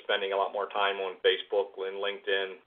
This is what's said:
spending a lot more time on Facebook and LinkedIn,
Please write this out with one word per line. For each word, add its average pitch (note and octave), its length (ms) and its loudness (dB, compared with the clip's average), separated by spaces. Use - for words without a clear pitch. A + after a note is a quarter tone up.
spending G2+ 240 0
a G2 80 2
lot F#2+ 160 0
more G2 160 -2
time G2 320 0
on F#2 160 -6
Facebook F#2+ 560 2
and G2 240 -6
LinkedIn, G2 560 -2